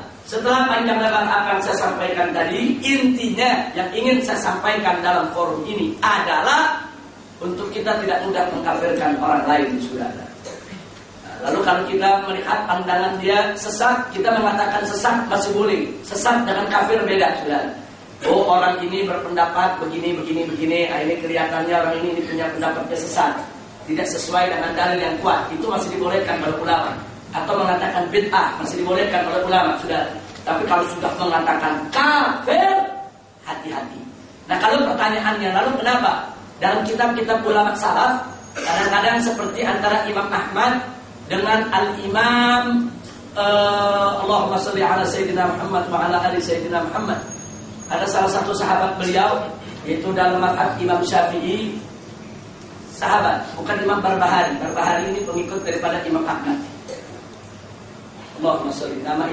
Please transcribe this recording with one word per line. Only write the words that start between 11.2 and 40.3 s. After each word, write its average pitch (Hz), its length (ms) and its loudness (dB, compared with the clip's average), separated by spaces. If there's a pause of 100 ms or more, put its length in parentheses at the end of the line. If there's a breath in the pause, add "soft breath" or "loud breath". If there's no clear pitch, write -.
Nah, - 60 -12 (100)
lalu - 160 0
kalau 185 240 4
kita 190 240 2 (160)
melihat 190 400 -2
pandangan 185 560 0
dia 202 320 2
sesat, 240 560 2
kita 220 240 2
mengatakan 208 480 2
sesat 220 320 0 (160)
masih 202 240 0
boleh. 202 320 2 (160)
Sesat 240 400 2
dengan 196 320 0
kafir 220 320 2
beda, 190 400 2
saudara. 147 240 -2 (580)
Oh, 196 240 4
orang 180 320 4
ini 190 240 -2
berpendapat 175 720 0
begini, 165 400 -2
begini, 160 240 -2
begini. 160 360 0 (120)
Ah, - 80 -2
ini 160 240 0
kelihatannya 165 480 -2
orang 170 320 2
ini, 170 160 -2
ini - 80 -2
punya 160 240 -2
pendapatnya 160 480 -4
sesat. - 320 0 (560)
Tidak 160 160 -2
sesuai 180 480 0
dengan 170 240 -2
dalil 180 240 2
yang 170 240 -2
kuat. 180 320 2
Itu 180 160 -2
masih 185 240 -2
dibolehkan 180 480 0
oleh 151 160 -2
ulama. - 320 0 (400)
Atau 170 240 -2
mengatakan 180 560 0
bid'ah, 196 480 2
masih 175 240 -4
dibolehkan 185 480 2
oleh 180 160 0
ulama, 175 320 4
saudara. - 320 -2 (320)
Tapi 160 240 0
kalau - 240 4
sudah - 240 -4
mengatakan 165 640 0 (160)
kafir, 302 800 4 (720)
hati-hati. - 560 -10 (480)
Nah, - 80 2
kalau 233 240 6
pertanyaannya, 214 720 0
lalu 247 240 4
kenapa? 247 480 2 (320)
Dalam 208 240 2
kitab-kitab 226 640 0
ulama 208 320 4
salaf, 254 400 2 (320)
kadang-kadang 196 720 2
seperti 233 400 -2
antara 208 400 2
Imam 202 240 -2
Ahmad 202 480 2 (560)